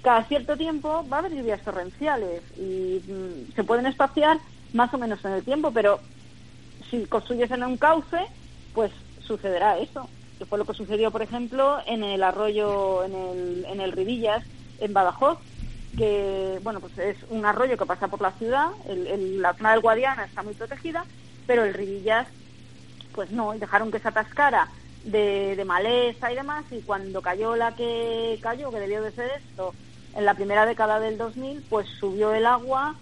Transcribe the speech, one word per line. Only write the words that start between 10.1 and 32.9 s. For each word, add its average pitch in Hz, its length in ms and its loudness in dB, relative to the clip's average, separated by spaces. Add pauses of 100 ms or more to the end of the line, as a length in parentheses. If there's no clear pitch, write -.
que 190 80 -12
fue 208 120 -2
lo 208 60 0
que 214 100 -6
sucedió, 214 360 0
por 226 120 -4
ejemplo, 247 640 0
en 220 160 -2
el 196 200 0
arroyo, 196 840 2
en 190 100 -6
el, 180 540 -6
en 196 120 -6
el 185 120 -4
Ribillas, 220 500 0 (380)
en 208 140 -4
Badajoz, 196 440 4 (580)
que, 196 640 0
bueno, 214 180 -6
pues - 180 -14
es 196 180 -2 (120)
un 220 160 -4
arroyo 233 320 4
que 196 80 -2
pasa 180 240 -2
por 202 140 -4
la 190 100 2
ciudad, 262 360 0 (200)
el, 180 180 -4
el, 190 360 -2
la 180 120 4
zona 220 180 4
del 226 80 8
Guadiana 226 440 2
está 190 180 -8
muy 208 120 -10
protegida, 320 500 -8 (420)
pero 240 180 4
el 196 100 0
Ribillas, 202 520 0 (840)
pues 190 200 -6
no, 220 220 -2
y 220 40 -8
dejaron 208 320 2
que 214 80 -2
se 220 100 -2
atascara 214 600 4 (360)
de, 196 520 2
de 196 80 -4
maleza 233 680 2
y 247 40 -4
demás, 294 340 -6
y 233 100 -8
cuando 196 420 -4
cayó 220 340 0
la 226 180 0
que 226 680 -2
cayó, 254 300 -4
que 226 80 -6
debió 202 240 -2
de 214 100 -4
ser 240 240 -6
esto, 185 380 -10 (420)
en 208 80 0
la 202 100 6
primera 202 320 4
década 214 340 2
del 220 180 -2
dos 233 180 -6
mil, 269 320 -10
pues 208 200 0 (100)
subió 208 360 0
el 226 120 4
agua 262 560 2